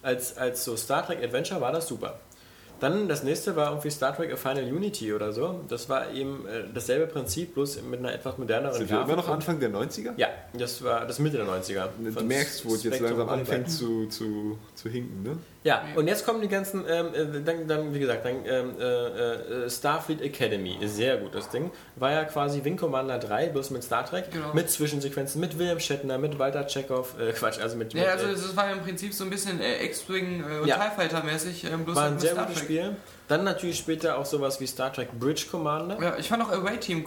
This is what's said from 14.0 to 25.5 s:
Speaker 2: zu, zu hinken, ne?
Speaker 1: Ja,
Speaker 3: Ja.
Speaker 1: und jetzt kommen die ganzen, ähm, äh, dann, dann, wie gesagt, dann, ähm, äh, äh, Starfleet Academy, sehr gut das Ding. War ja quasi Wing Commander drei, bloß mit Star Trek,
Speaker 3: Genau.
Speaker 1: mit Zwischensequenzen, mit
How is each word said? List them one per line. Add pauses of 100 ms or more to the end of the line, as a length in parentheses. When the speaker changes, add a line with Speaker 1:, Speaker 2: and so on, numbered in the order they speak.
Speaker 2:
zu, (160)
zu
hinken,
ne? (260)
Speaker 1:
Ja, (100)
Speaker 3:
Ja.
Speaker 1:
und
jetzt
kommen
die
ganzen,
ähm,
äh,
dann,
dann,
wie
gesagt,
dann, (100)
ähm, (100)
äh,
äh,
Starfleet
Academy,
sehr
gut
das
Ding. (260)
War
ja
quasi
Wing
Commander
drei,
bloß
mit
Star
Trek,
Speaker 3:
Genau.
Speaker 1:
mit
Zwischensequenzen,
mit